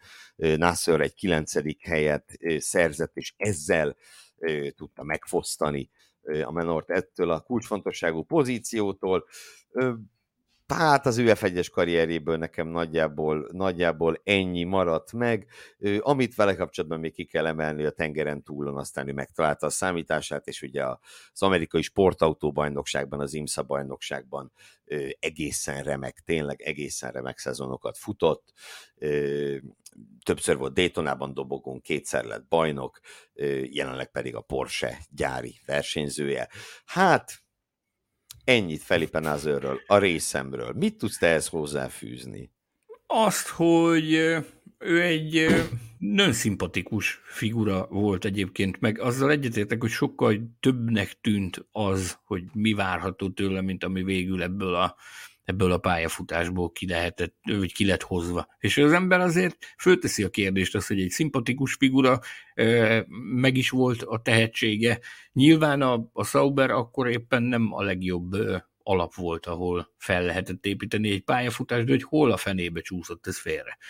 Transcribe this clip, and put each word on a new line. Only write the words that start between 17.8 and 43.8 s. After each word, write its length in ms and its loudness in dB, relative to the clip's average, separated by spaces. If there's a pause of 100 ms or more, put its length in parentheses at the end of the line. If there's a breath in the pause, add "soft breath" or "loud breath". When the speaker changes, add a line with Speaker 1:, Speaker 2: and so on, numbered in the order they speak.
Speaker 1:
a 60 0
tengeren 520 -4
túlon 340 -8
aztán 320 -8
ő 40 -6
megtalálta 540 -2
a 40 -2
számítását, 760 -4
és 160 -12
ugye 200 -6
a, 180 -6 (320 loud breath)
az 100 -16
amerikai 400 2
sportautóbajnokságban, 1400 0
az 140 -6
imsa 280 -6
bajnokságban, 880 -8 (320 soft breath)
ö, 240 -6 (100)
egészen 640 -6
remek, 420 -8
tényleg 360 -4
egészen 520 -8
remek 260 -8
szezonokat 600 -8
futott. 540 -2 (440 loud breath)
Ö, 600 -2 (640)
többször 340 0
volt 180 -6
Daytonában 600 -2
dobogón, 460 -8
kétszer 440 -4
lett 240 -12
bajnok, 500 0 (360 loud breath)
ö, 100 -6 (260)
jelenleg 400 -6
pedig 240 -6
a 60 -10
Porsche 580 -6 (120)
gyári 560 -6
versenyzője. 840 -4 (360 loud breath)
Hát, 600 0 (1000)
ennyit 380 2
Felipe 360 0
Nasserről, 680 -2
a 120 8
részemről. 760 -2
Mit 240 -2
tudsz 220 -6
te 80 4
ehhez 200 4
hozzáfűzni? 1040 -8 (560)
Speaker 2:
Azt, 420 2
hogy, 680 4